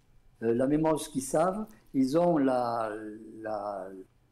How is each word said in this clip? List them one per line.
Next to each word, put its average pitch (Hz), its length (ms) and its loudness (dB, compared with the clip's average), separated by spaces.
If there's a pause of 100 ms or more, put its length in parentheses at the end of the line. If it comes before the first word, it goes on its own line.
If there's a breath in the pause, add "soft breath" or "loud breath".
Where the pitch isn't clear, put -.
(420)
euh, 113 120 2
la 131 140 2
mémoire 156 260 2
de 151 60 0
ce - 80 -10
qu'ils 131 140 -4
savent. 185 440 0 (280 soft breath)
Ils 135 220 2
ont 175 220 6
la, 120 540 0 (500)
la, 101 460 -6 (440)